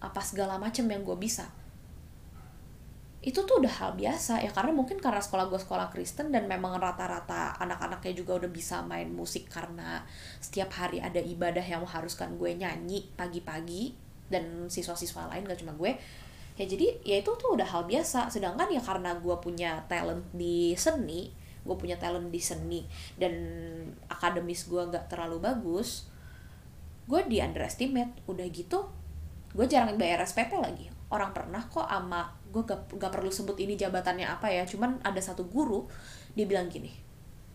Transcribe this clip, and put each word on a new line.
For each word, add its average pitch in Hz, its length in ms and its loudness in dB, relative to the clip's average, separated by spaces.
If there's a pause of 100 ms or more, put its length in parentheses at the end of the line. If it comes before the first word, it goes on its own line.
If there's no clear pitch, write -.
apa 196 160 -4
segala 196 400 0
macem 226 320 0
yang 202 160 -2
gue 180 80 0
bisa. 202 320 -2 (1800)
Itu 381 240 2
tuh 453 160 10
udah 226 80 8
hal 190 240 0
biasa, 226 480 2
ya, 208 80 2
karena 240 240 4
mungkin 285 240 4
karena 214 240 2
sekolah 190 240 2
gue 185 160 2
sekolah 185 320 -2
Kristen 277 400 -2
dan 202 160 4
memang 185 280 0
rata-rata 175 840 0
anak-anaknya 180 520 -2
juga 180 280 0
udah 180 80 0
bisa 175 320 -4
main 170 320 -4
musik 170 320 -4
karena 170 560 -6 (400)
setiap 190 320 0
hari 180 240 0
ada 175 240 2
ibadah 175 400 2
yang 175 240 0
mengharuskan 170 480 -4
gue 175 240 0
nyanyi 180 560 -2
pagi-pagi 175 800 -4 (360)
dan 170 360 0
siswa-siswa 170 640 -4
lain, 180 160 -4
gak 175 160 -4
cuma 160 160 -6
gue. 190 160 2 (640)
Ya, - 80 -2
jadi, 381 400 4
ya, - 160 6
itu - 160 2
tuh 480 160 6
udah 196 160 4
hal 175 160 2
biasa. 247 480 2
Sedangkan, 202 320 2
ya, 294 160 4
karena 180 320 0
gue 175 240 2
punya 170 480 -2
talent 170 480 0
di 175 400 4
seni, 185 560 2 (320)
gue 185 160 0
punya 175 160 -2
talent 175 400 -2
di 175 80 0
seni 165 400 -2 (320)
dan 175 200 2 (760)
akademis 175 560 0
gue 175 240 2
gak 170 200 -2
terlalu 170 320 -2
bagus, 208 680 0 (960)
gue 285 200 6
di 220 160 4
underestimate. 240 840 0
Udah 180 240 -4
gitu, 349 400 0 (640)
gue 233 160 6
jarang 226 280 8
bayar 170 240 6
S 185 120 -2
P 233 120 6
P 392 120 -2
lagi. - 280 -2 (220)
Orang 196 240 0
pernah 196 400 -4
kok - 160 0
ama, 180 480 0 (160)
gue 220 160 2
gak, 196 220 -2 (100)
gak 190 160 0
perlu 190 160 2
sebut 196 320 0
ini 196 160 2
jabatannya 185 480 2
apa, 226 240 2
ya, 180 160 4
cuman 247 320 2
ada 185 240 2
satu 180 240 -4
guru, 226 400 4 (480)
dia 214 80 6
bilang 185 240 2
gini, - 240 -8 (640)